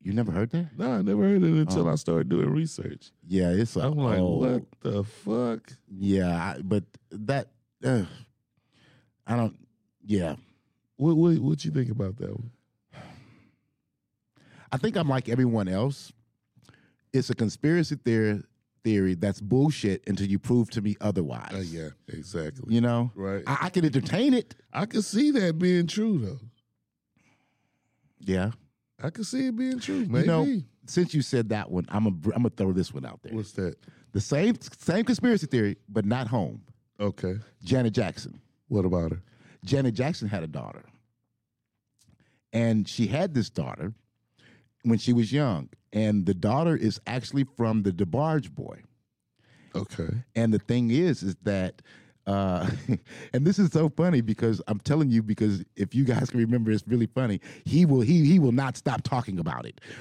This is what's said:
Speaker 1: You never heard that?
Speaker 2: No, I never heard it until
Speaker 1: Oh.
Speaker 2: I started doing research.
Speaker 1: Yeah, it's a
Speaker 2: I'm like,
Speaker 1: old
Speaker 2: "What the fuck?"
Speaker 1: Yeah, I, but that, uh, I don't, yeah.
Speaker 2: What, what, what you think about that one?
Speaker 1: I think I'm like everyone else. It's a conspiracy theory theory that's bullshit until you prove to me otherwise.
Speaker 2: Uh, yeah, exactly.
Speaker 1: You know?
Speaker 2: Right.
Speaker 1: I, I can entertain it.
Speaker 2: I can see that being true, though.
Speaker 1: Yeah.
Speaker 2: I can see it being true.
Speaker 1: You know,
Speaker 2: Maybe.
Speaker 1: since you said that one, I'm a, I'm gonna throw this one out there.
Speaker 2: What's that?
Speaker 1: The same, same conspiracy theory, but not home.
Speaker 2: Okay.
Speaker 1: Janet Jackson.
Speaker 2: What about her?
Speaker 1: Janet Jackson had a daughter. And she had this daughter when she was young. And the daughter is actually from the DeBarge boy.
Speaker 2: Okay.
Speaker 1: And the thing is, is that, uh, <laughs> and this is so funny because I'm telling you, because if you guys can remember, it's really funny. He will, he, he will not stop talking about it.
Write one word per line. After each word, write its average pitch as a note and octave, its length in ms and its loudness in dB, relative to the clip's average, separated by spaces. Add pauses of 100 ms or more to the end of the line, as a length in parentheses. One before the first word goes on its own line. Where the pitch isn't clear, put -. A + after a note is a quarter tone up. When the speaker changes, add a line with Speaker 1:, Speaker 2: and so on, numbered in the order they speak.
Speaker 1:
You F#2 120 -4
never A2+ 180 0
heard G2+ 200 0
that? E3 260 -4
Speaker 2:
No, A#3 160 -2
I G#3 100 0
never G3+ 200 2
heard G3 200 4
it E3 100 4
until D#3 340 2
Speaker 1:
Oh. D#2+ 40 2
Speaker 2:
I D#2+ 40 2
started E2 340 0
doing - 200 2
research. - 640 -4 (160)
Speaker 1:
Yeah, F2+ 240 2
it's A2 240 0
a E2 60 0
Speaker 2:
I'm D3 160 0
like, A#2 220 0
Speaker 1:
old F2+ 220 2
Speaker 2:
"What B2 220 0 (180)
the G#2 220 -2
fuck?" A#2+ 680 -6 (220)
Speaker 1:
Yeah, F#2+ 400 2
I, E2 280 -6
but G2 220 0 (260)
that, C3+ 380 -4 (360)
uh, B2 180 2 (1200)
I A#2 80 -2
don't, A#2 200 0 (480)
yeah. F#2+ 340 0 (580)
Speaker 2:
What, D#3 220 2
what, E3 200 6
what D3 280 0
you D#3+ 60 -2
think B2+ 200 -2
about G#2 260 -4
that - 140 -8
one? A2 180 -10 (2250)
Speaker 1:
I B2+ 60 -6
think G#3+ 180 -2
I'm E3 120 0
like C3 220 0
everyone A#2 380 2
else. A2 440 -2 (1000)
It's - 180 0
a B2 60 0
conspiracy D3 600 0
theory A2 460 0 (420)
theory G2 320 2
that's F#2+ 260 -2
bullshit A#2 680 0
until G2 200 -2
you G2 120 0
prove A#2+ 320 2
to A2+ 100 -4
me G#2 200 -2
otherwise. F2 520 -4
Speaker 2:
Uh, G2 60 -8
yeah, D#2+ 300 -10 (180)
exactly. D#2+ 640 -8
Speaker 1:
You A#2 80 4
know? A#2+ 340 0
Speaker 2:
Right. G2 320 -6
Speaker 1:
I, C3+ 160 -2
I F3+ 60 -4
can F3 160 0
entertain E3+ 480 2
it. - 220 -2 (160)
Speaker 2:
I E3+ 140 -4
can A3 160 -4
see C4 300 2
that F#3 280 0
being F3+ 280 2
true, G#3+ 320 0
though. A2+ 200 -6 (1800)
Speaker 1:
Yeah. F#2+ 320 -2 (500)
Speaker 2:
I C#3+ 80 -6
can A3 140 -8
see C4 240 -2
it A#3+ 80 -4
being B3+ 240 -2
true. C#4+ 200 -4
Speaker 1:
You E3+ 260 2
know, E3 200 4
Speaker 2:
Maybe. A#3 200 -2 (200)
Speaker 1:
since - 280 0
you D3 80 2
said A#2 280 0
that G#2+ 220 -2
one, F2+ 180 0
I'm G#2 160 0
a, G#2+ 40 4
I'm G2 340 0
gonna A2+ 80 2
throw F#2+ 200 0
this F2+ 220 0
one C2 120 -8
out - 180 -16
there. - 100 -12
Speaker 2:
What's G#2+ 200 -8
that? F2+ 220 -4 (380)
Speaker 1:
The G#2 80 0
same, F#3 340 2 (220)
same G3 280 0
conspiracy A3+ 420 2
theory, G#2+ 300 0 (120)
but G2+ 160 -2
not A#2+ 220 0
home. D#2+ 340 -4 (380)
Speaker 2:
Okay. F#2 360 -4 (280)
Speaker 1:
Janet A#2 300 2
Jackson. - 460 -4 (280)
Speaker 2:
What G2+ 180 0
about E2+ 260 0
her? F#2 100 -6 (440)
Speaker 1:
Janet B2+ 300 0
Jackson B2 320 -4
had G2 160 -4
a D#2+ 40 -8
daughter. B1 360 -12 (1700)
And A2+ 360 2
she A2+ 200 0
had D#3+ 260 -2
this A#2 160 0
daughter D#2 440 -8 (920)
when A2+ 160 2
she B2 140 0
was A#2 200 2
young. A#2 360 0 (220)
And G#2+ 340 2
the F#2+ 80 2
daughter C3 420 2
is - 320 -2
actually C3 380 -2 (120)
from A2 260 0
the G2 80 2
DeBarge B2+ 600 -2
boy. - 300 -14 (920)
Speaker 2:
Okay. - 340 -6 (260)
Speaker 1:
And A2+ 180 4
the G#2 60 2
thing A#2+ 320 0
is, D3+ 320 2
is F#2 200 -4
that, F#2+ 380 -2 (460)
uh, F#2+ 420 0 (320)
<laughs> - 320 -16
and C3+ 120 0
this F#3+ 120 2
is F#3+ 140 4
so D#3+ 180 2
funny D#3+ 320 2
because A2+ 460 0
I'm G#2+ 120 -2
telling D3 300 2
you, A2+ 140 4
because G#2 400 0 (120)
if G2 200 -4
you C3+ 80 4
guys A#2+ 260 0
can B2 100 -2
remember, A2+ 320 2
it's G#2 160 0
really A2+ 200 2
funny. A2+ 340 -2 (240)
He F3 200 6
will, C3+ 160 6
he, D3+ 240 6
he E3+ 140 8
will C3 120 6
not C3 260 0
stop B2 240 -2
talking A2 380 -4
about C2 260 -6
it. - 160 -18 (200)